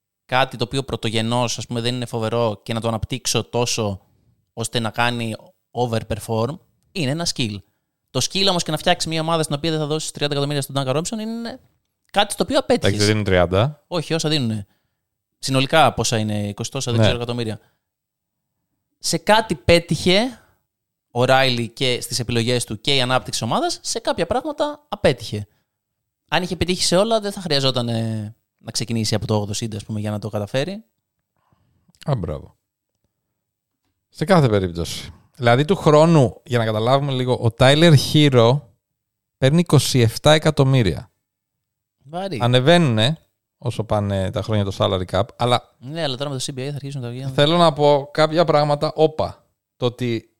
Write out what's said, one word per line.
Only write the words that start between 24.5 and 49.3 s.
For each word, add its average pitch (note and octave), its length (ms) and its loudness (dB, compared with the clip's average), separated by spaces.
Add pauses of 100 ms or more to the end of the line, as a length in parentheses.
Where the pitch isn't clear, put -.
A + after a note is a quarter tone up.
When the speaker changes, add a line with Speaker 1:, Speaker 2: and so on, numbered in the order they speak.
Speaker 1:
απέτυχε. A2 580 -2 (800)
Αν E3+ 160 -2
είχε F3+ 120 -6
πετύχει E3+ 280 -4
σε - 140 0
όλα, A3 220 0
δεν G3+ 120 -6
θα G3 100 -12
χρειαζόταν, C3+ 480 -2
ε, A2+ 460 -4 (220)
να - 140 -16
ξεκινήσει A2 440 -4
από G#2 120 -4
το G#2+ 80 2
όγδοο G#2 200 -2
seed, G#2+ 200 -8
ας G2+ 100 -10
πούμε, G#2+ 140 -8
για G#2 120 -6
να G#2 80 -6
το G#2 100 -8
καταφέρει. C3+ 540 -6 (1300)
Speaker 2:
Α, C#3+ 80 0
μπράβο. E2 380 -10 (1500)
Σε - 160 -8
κάθε D#3+ 240 6
περίπτωση. F2+ 600 -2 (240)
Δηλαδή, B2 300 4
του F3+ 100 0
χρόνου, D3+ 680 4
για B2 140 -2
να A2+ 80 2
καταλάβουμε A#2+ 460 0
λίγο, B2+ 220 0
ο A2+ 240 0
Tyler D3+ 360 6 (200)
Hero C3 460 6 (800)
παίρνει C#3+ 220 6
είκοσι C3+ 400 4
εφτά A#2 340 4
εκατομμύρια. C3+ 800 2 (920)
Speaker 1:
Βαρύ. E3+ 380 -8
Speaker 2:
Ανεβαίνουνε B2+ 760 4 (400)
όσο - 260 -6
πάνε G2+ 480 -2
τα G2 100 -4
χρόνια G#2 220 0
το G2 140 -4
salary G2 340 0
cap, F#2+ 120 0 (120)
αλλά A#2+ 440 -2
Speaker 1:
Ναι, D3+ 240 -8
αλλά C3 140 -4
τώρα C#3 120 -6
με C3+ 80 -6
το B2 100 -6
C C3+ 120 -10
B - 20 -8
A C3+ 80 -6
θα C#3+ 60 -8
αρχίσουν C#3 260 -10
τα A#2+ 80 -8
βγαίνουν. C3 240 -10
Speaker 2:
θέλω D3 240 4
να E3+ 160 6
πω D3 400 4
κάποια D#3 320 2
πράγματα, D3 500 2
όπα. D#3 500 0 (300)